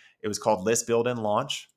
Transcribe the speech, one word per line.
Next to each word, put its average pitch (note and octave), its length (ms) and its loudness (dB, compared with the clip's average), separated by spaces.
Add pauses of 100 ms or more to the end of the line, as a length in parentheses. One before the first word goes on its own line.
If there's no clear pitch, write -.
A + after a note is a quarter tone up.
(200)
It - 60 -8
was G#2 140 -4
called G#2+ 240 2
List, A#2 240 2
Build, A#2 180 2
and B2 160 -2
Launch. A2 540 -2